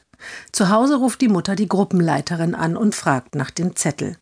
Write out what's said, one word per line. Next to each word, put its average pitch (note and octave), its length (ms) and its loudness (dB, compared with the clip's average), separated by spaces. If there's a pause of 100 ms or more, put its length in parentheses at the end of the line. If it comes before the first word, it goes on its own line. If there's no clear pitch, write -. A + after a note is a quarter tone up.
(540)
Zu F#3 160 2
Hause B3 260 4
ruft B3 240 0
die C4 80 2
Mutter F#3+ 300 2
die G#3 100 0
Gruppenleiterin E3+ 880 0
an E3 220 -2
und G#3 180 0
fragt - 400 -2
nach C#3 160 -6
dem F3 240 -4
Zettel. E3+ 460 -4